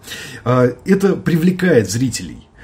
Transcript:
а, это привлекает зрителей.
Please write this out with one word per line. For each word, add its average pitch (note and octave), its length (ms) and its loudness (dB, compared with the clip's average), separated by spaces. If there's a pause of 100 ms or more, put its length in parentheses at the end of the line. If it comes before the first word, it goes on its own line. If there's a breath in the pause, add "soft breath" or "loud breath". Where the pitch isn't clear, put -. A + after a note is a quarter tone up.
(440 loud breath)
а, B2 240 2 (160)
это F#3+ 320 2
привлекает E3 760 2
зрителей. G2 560 -6 (180 loud breath)